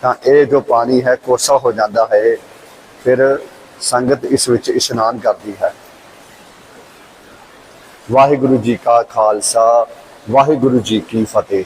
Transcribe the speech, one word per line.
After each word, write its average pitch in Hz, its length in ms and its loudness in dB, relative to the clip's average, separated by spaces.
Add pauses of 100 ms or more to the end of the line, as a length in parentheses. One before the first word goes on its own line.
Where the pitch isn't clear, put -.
ਤਾਂ 127 120 -2 (120)
ਇਹ 143 200 4
ਜੋ 139 140 0
ਪਾਣੀ 123 440 0
ਹੈ, 127 100 2
ਕੋਸਾ 127 420 -2
ਹੋ 123 160 0
ਜਾਂਦਾ 107 400 -2
ਹੈ, 110 240 2 (680)
ਫਿਰ 131 340 2 (420)
ਸੰਗਤ 123 440 -2
ਇਸ 127 240 -2
ਵਿੱਚ 120 200 -2
ਇਸ਼ਨਾਨ 120 500 -4
ਕਰਦੀ 104 440 -4
ਹੈ। - 120 -4 (2500)
ਵਾਹਿਗੁਰੂ 131 440 4
ਜੀ 117 200 -2
ਕਾ 117 260 2
ਖਾਲਸਾ, 113 840 0 (440)
ਵਾਹਿਗੁਰੂ 135 480 2
ਜੀ 104 220 -2
ਕੀ 113 240 -4
ਫਤਿਹ। 98 420 -4